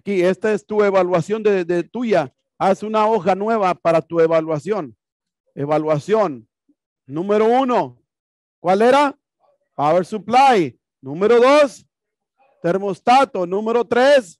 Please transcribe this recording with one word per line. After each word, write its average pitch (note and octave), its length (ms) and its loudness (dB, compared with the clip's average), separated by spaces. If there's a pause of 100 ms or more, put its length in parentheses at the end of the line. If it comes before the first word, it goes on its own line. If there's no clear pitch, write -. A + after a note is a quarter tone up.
Aquí, G3 200 -4
esta F#3 320 0
es G3+ 140 -6
tu G#3 180 0
evaluación F#3+ 580 0
de, G3+ 220 0
de F3 180 -4
tuya. F#3+ 480 -4 (280)
Haz F#3+ 240 -2
una G#3+ 240 -2
hoja G3 280 0
nueva G3+ 400 -2
para E3 280 0
tu E3+ 180 -4
evaluación. D#3+ 760 -2 (600)
Evaluación. D#3 920 -2 (600)
Número G3+ 400 -2
uno. A#3 520 0 (600)
¿Cuál G3 220 0
era? C#4 360 2 (560)
Power D#3 300 0
supply. G#3+ 760 0 (220)
Número F#3+ 400 0
dos. C#4 460 2 (720)
Termostato. G3 880 0
Número A3 360 -2
tres. B3 580 0